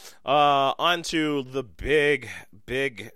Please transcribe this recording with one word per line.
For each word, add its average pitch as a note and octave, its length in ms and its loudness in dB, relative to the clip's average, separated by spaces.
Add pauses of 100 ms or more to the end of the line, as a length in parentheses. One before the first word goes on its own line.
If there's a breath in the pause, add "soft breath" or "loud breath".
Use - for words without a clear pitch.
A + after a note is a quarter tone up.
(260 loud breath)
uh, C#3 520 4
on E3+ 260 0
to D3+ 380 -2
the C3 220 -6
big, C#3 640 0 (360 loud breath)
big A#2+ 500 -6